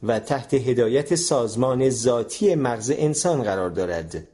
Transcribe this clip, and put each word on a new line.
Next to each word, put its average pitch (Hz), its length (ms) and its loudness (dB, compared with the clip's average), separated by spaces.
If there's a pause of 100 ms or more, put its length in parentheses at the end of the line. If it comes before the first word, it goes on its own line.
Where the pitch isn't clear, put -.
و 110 160 0
تحت 135 340 -4
هدایت 123 600 2
سازمان 127 760 0
ذاتی 123 640 2
مغز 123 400 -2
انسان 151 480 0
قرار 95 260 0
دارد. 85 640 -6